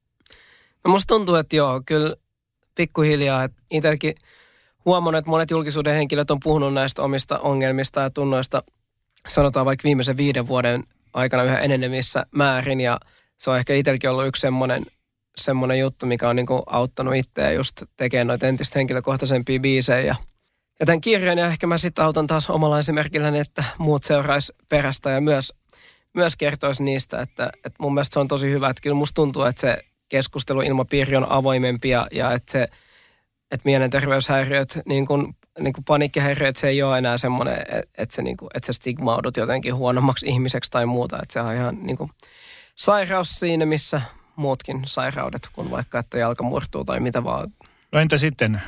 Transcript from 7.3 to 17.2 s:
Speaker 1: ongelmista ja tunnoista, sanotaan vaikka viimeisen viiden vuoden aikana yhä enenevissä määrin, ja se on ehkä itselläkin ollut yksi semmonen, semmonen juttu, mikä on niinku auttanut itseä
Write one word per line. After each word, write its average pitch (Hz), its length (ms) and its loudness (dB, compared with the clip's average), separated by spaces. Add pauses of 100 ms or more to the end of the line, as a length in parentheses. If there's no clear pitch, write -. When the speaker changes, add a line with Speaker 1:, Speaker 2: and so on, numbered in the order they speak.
Speaker 1:
ongelmista 135 640 0
ja 135 100 0
tunnoista, 139 520 -2 (640)
sanotaan 139 380 2
vaikka 135 180 -2
viimeisen 131 320 2
viiden 131 300 0
vuoden 123 380 0 (300)
aikana 127 280 2
yhä 131 160 2
enenevissä 131 720 0
määrin, 135 500 0
ja 120 200 0 (380)
se - 120 -2
on 127 60 2
ehkä 127 180 0
itselläkin 135 360 2
ollut 131 160 0
yksi 135 140 -4
semmonen, 131 460 0 (500)
semmonen 131 420 0
juttu, 131 280 -2
mikä 120 220 0
on 120 80 2
niinku 127 300 0
auttanut 131 480 -2
itseä 139 380 0